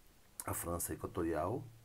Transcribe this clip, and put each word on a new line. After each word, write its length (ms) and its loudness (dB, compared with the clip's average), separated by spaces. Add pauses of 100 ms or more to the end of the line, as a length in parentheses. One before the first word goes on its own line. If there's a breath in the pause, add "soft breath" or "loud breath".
(460)
a 80 2
França 400 0
Equatorial, 720 2 (220)